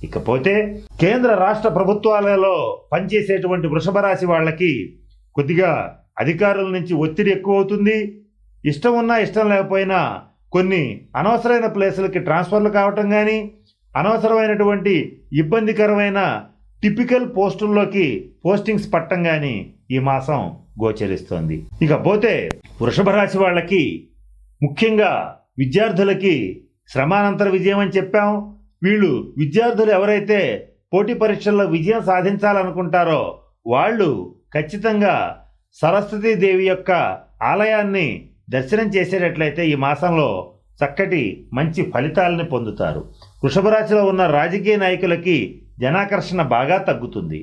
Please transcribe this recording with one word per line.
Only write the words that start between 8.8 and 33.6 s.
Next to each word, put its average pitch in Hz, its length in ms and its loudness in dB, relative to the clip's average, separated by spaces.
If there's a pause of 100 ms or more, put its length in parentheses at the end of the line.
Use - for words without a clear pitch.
ఉన్నా 233 240 2
ఇష్టం 214 280 0
లేకపోయినా 190 480 0 (540)
కొన్ని 185 280 2 (360)
అనవసరమైన 226 560 2
ప్లేసులకి 190 520 0
ట్రాన్స్ఫర్లు 180 500 2
కావటం 202 380 0
కానీ, 214 220 2 (560)
అనవసరమైనటువంటి 208 1000 0 (460)
ఇబ్బందికరమైన 208 800 0 (640)
టిపికల్ 240 440 2 (100)
పోస్టుల్లోకి 202 680 0 (380)
పోస్టింగ్స్ 202 480 0
పట్టం 175 360 -2
కానీ 147 260 -2 (400)
ఈ 131 120 2
మాసం 135 340 0 (420)
గోచరిస్తోంది. 92 760 -4 (280)
ఇకపోతే 202 460 2 (500)
వృషభ 175 340 2
రాశి 196 260 0
వాళ్ళకి, 175 400 2 (760)
ముఖ్యంగా 208 500 2 (500)
విద్యార్థులకి 190 760 2 (580)
శ్రమానంతర 202 640 0
విజయం 196 280 2
అని 180 140 -4
చెప్పాం. 208 320 0 (520)
వీళ్ళు 196 300 2 (280)
విద్యార్థులు 214 580 2
ఎవరైతే 208 420 2 (520)
పోటీ 208 300 2
పరీక్షల్లో 208 520 2
విజయం 196 340 0
సాధించాలనుకుంటారో 185 1120 0 (520)